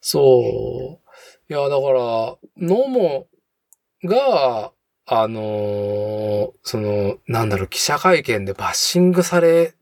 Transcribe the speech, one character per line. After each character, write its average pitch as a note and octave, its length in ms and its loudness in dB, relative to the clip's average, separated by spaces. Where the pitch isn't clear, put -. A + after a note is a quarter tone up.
そ B2+ 1000 0
う。 - 20 -12
い D3 40 -6
や、 C#3+ 120 -2
だ C#3+ 120 0
か C#3 100 0
ら、 A#2 480 -2
野 G#3 320 0
茂 F3+ 380 0
が、 E3+ 680 2
あ A2+ 160 2
の A2 140 -6
ー、 G#2 1120 -4
そ - 160 -6
の、 G#2 380 -2
な A2+ 180 -2
ん A2 40 -2
だ G#2 80 -2
ろ F#2+ 80 -4
う、 - 40 -6
記 - 120 -8
者 D3 180 -2
会 F3 240 2
見 G#2 220 -2
で G2 80 -6
バ - 140 -8
ッ - 80 -6
シ - 260 -2
ン F3+ 100 6
グ F3 120 2
さ F3 180 0
れ E3 420 4